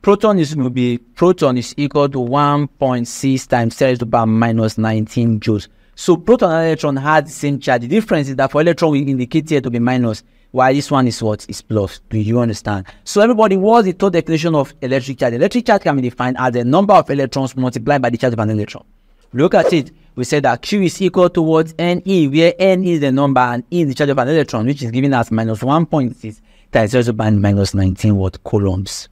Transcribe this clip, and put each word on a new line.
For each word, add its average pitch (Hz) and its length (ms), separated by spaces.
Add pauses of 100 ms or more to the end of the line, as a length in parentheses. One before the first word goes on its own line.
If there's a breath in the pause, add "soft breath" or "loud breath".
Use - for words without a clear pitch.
Proton 202 380
is, 151 160
will 127 140
be, 123 300
proton 165 580
is - 200
equal 143 320
to 139 100
one 143 480
point 127 400
six 131 400
times 117 280
ten 135 140
raised 123 120
to 120 40
power 113 200
minus 113 520
nineteen 110 640
joules. 107 280 (280)
So 175 200
proton 185 360
and 165 160
electron 151 300
have 151 280
the 160 60
same 143 280
charge. 123 220
The 120 60
difference 160 420
is 135 60
that 135 160
for 147 100
electron, 165 300
we 139 80
indicate 139 500
here 143 120
to 127 80
be 117 100
minus, 120 420 (300)
while 131 220
this 143 180
one 131 160
is 113 160
what? 107 260
Is - 120
plus. 101 480
Do 110 100
you 110 200
understand? 104 460 (180 loud breath)
So - 180
everybody, 214 360
what's 214 280
the 180 80
third 190 200
definition 165 400
of 139 280
electric 131 360
charge? 123 160
Electric 196 320
charge 208 160
can 151 140
be 131 80
defined 123 340
as 127 160
the 120 100
number 196 300
of 165 160
electrons 135 480
multiplied 127 440
by 120 100
the 120 60
charge 127 160
of 113 60
an 110 120
electron. 107 340 (480)
Look 156 220
at 190 180
it. 147 180 (240 soft breath)
We 123 80
said 147 200
that 120 180
Q 202 220
is 165 180
equal 180 300
to 170 100
what? 160 360
N 175 280
E, 175 240
where 165 280
N 190 280
is 170 160
the 139 100
number 135 300
and 123 220 (100)
E 175 80
is 143 80
the 127 40
charge 143 180
of 135 80
an 123 100
electron, 131 380
which 143 140
is 113 100
given 135 220
as 117 180
minus 110 300
one 151 240
point 131 300
six - 260 (300 soft breath)
times 110 200
ten 123 120
to 117 80
the - 20
power 110 180
minus 101 420
nineteen 95 420
what? 95 300
Coulombs. 95 680